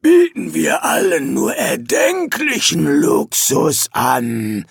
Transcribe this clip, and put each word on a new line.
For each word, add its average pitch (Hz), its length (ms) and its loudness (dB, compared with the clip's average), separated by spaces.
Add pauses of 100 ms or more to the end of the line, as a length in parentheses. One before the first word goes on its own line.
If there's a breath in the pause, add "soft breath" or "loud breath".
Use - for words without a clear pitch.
Bieten 330 520 2
wir - 300 -2
allen - 500 0
nur 135 200 0
erdenklichen 233 1300 0 (140)
Luxus - 920 0
an 117 800 -2